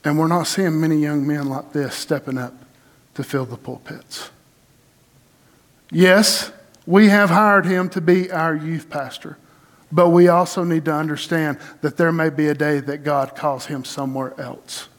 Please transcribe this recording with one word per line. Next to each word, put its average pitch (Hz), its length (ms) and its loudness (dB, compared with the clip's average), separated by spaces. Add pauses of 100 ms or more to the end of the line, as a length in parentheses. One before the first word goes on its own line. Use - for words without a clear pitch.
And 151 140 0
we're 160 100 2
not 170 180 0
seeing 165 340 -2
many 160 160 2
young 147 300 -2
men 147 220 -4
like 135 240 -8
this 139 220 -4
stepping 139 440 -6
up 123 160 -10 (600)
to 143 100 -8
fill 135 200 -4
the 120 120 -12
pulpits. - 720 -16 (1600)
Yes, 185 600 2 (340)
we 202 220 6
have 202 220 4
hired 202 360 4
him 185 240 0
to 185 100 -6
be 180 300 2
our 160 240 -2
youth 156 340 -8
pastor, - 480 -12 (540)
but 175 200 4
we 175 180 8
also 175 360 2
need 160 200 -2
to 156 100 -2
understand 151 640 -4 (220)
that 147 160 -4
there 165 160 2
may 160 180 0
be 151 180 -2
a 151 60 0
day 147 260 -2
that 139 240 -10
God 139 300 -2
calls 135 320 -6
him 135 180 -8
somewhere 135 560 -8
else. - 480 -14 (100)